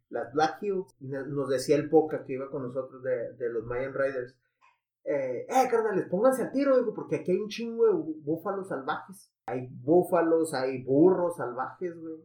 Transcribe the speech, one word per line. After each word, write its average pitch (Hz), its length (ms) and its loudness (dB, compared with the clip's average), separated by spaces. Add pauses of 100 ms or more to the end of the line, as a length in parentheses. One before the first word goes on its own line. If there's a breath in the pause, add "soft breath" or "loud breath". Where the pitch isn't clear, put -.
(100)
las 117 220 -6
Black 156 300 0
Hills, 196 380 -4
ne-, 135 260 -8
nos 143 220 -2
decía 135 260 2
el 147 160 2
Poca 151 340 4
que 139 100 -6
iba 135 180 -6
con 143 100 -6
nosotros 127 400 -8
de, 127 320 -4
de 123 160 -6
los 113 140 -4
Mayan 127 300 -6
Riders, 131 420 -2 (680)
eh, 135 440 -2
"Eh, 254 220 4
carnales, 220 400 0
pónganse 240 320 2
al 165 100 -4
tiro", 269 260 4
digo, 214 160 2
"porque - 220 -4
aquí - 160 -2
hay 190 60 2
un 214 100 -6
chingo 226 380 0
de 214 80 6
bú-, 156 280 -4
búfalos 185 460 -4
salvajes, 156 640 -8 (140)
hay 127 240 -6
búfalos, 165 840 2
hay 131 320 -2
burros 170 520 4
salvajes, 143 640 -8
güey, 160 260 -12